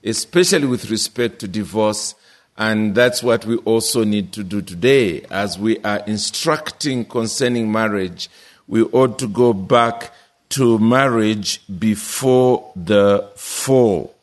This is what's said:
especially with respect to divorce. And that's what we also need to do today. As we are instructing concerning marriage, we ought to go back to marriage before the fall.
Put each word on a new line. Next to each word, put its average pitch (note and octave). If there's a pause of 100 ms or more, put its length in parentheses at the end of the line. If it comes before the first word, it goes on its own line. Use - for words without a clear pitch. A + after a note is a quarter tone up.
especially E3+
with A#2+
respect A2
to G#2+
divorce. G#2 (420)
And G#2+
that's B2
what A2+
we A2+
also A2+
need G#2
to G#2+
do G2
today. G2
As G2
we G#2+
are G#2
instructing B2+
concerning A#2
marriage, G2+ (380)
we A2+
ought B2+
to C3
go A#2
back A#2 (380)
to A#2
marriage A2+ (160)
before B2+
the G2+
fall. A#2+